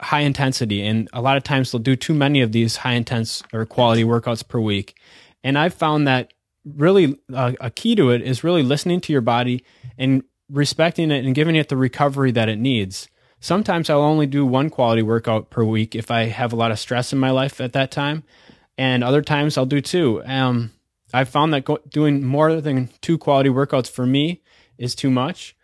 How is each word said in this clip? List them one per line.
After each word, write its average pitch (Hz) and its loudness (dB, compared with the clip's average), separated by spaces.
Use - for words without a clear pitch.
high 147 -2
intensity. 131 0
And 107 -2
a 120 -8
lot 135 2
of 139 -2
times 135 -2
they'll 123 -4
do 123 0
too 160 -2
many 143 2
of 113 2
these 113 0
high 127 -2
intense 117 -4
or 110 -6
quality 117 2
workouts 117 0
per - -6
week. 104 -2
And 135 0
I've 175 0
found 151 0
that 127 0
really, 151 2
uh, 127 -2
a 120 -8
key 233 -2
to 151 4
it 120 2
is 127 -4
really 170 2
listening 151 0
to - -4
your 139 2
body 123 0
and 131 0
respecting 156 0
it 135 0
and 131 0
giving 160 2
it 156 0
the 139 -2
recovery 135 0
that 113 2
it 107 -4
needs. 110 -2
Sometimes 175 -2
I'll 147 4
only 151 2
do 139 0
one 131 0
quality 113 2
workout 110 -2
per 120 -2
week 110 0
if 113 -8
I 117 0
have 113 -4
a 117 -6
lot 117 0
of 107 -4
stress - -4
in 139 -2
my 131 0
life 131 -2
at 127 -8
that 135 0
time. 147 -6
And 127 2
other 139 2
times 147 -2
I'll 131 0
do 139 0
two. 143 0
Um, 127 -2
I've 131 2
found 151 2
that 131 -2
go-, 151 -2
doing 147 0
more 156 2
than 131 -2
two 165 -2
quality 139 2
workouts 135 0
for - -6
me 143 0
is 120 -6
too 139 -2
much, 131 -2